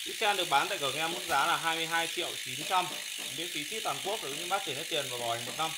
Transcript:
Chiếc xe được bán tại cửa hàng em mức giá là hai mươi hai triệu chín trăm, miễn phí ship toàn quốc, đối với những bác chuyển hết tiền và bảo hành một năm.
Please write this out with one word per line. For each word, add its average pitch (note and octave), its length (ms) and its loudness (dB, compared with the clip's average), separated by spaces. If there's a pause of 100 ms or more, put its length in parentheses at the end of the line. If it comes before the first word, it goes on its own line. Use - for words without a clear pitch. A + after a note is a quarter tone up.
Chiếc - 120 -6
xe G#3 180 4
được F3 160 0
bán D3+ 180 6
tại G3 100 0
cửa C#3+ 120 0
hàng C#3+ 100 -2
em E3 120 0
mức F#3 160 -2
giá D3 180 6
là E3 100 4
hai D#3+ 200 2
mươi E3 100 0
hai E3 300 2
triệu E3 120 -2 (160)
chín C3 240 -4
trăm, F3+ 180 4 (500)
miễn E3+ 120 -4
phí D3 160 -4
ship G#3+ 200 -4
toàn D3+ 200 0
quốc, G#3 180 0
đối - 80 -4
với C#3+ 100 -4
những F3 80 -4
bác G3 160 0
chuyển C3+ 120 -2
hết D#3+ 140 -4
tiền D3 200 0
và B2 80 -4
bảo A#2 120 0
hành A#2+ 160 0
một B2 120 -4
năm. D#3+ 200 0